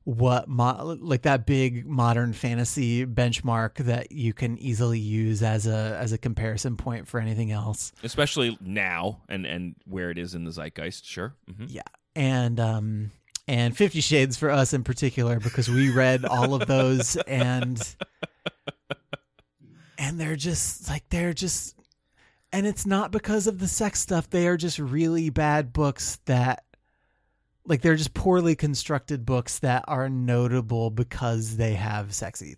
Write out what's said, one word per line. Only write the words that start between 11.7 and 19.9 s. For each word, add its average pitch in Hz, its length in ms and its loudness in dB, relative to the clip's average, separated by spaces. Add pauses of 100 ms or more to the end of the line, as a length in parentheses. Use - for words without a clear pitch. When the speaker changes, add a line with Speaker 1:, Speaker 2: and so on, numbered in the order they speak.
Speaker 1:
And, 127 460 2
um, 107 500 -2 (380)
and 120 280 2
Fifty 175 240 2
Shades 135 380 4
for 151 120 2
us 139 220 4
in 131 120 0
particular, 120 540 0
because 120 300 0
we 131 220 4
read 127 340 4
all 127 300 2
of 131 120 0
those 131 500 2
and, 123 600 0
Speaker 2:
<laughs> - 180 -8 (2000)